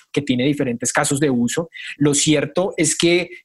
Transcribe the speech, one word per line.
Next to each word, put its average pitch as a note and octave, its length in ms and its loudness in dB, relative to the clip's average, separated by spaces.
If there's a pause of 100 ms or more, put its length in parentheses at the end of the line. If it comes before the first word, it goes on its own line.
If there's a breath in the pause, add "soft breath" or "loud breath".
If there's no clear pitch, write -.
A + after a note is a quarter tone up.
(120 loud breath)
que C#3+ 100 0
tiene B2+ 220 0
diferentes C3+ 480 -2
casos D3 260 0
de D3 120 2
uso. A#2+ 380 0 (300 loud breath)
Lo C#3+ 160 4
cierto D3 600 0
es D3+ 200 0
que, F3 340 2 (140 loud breath)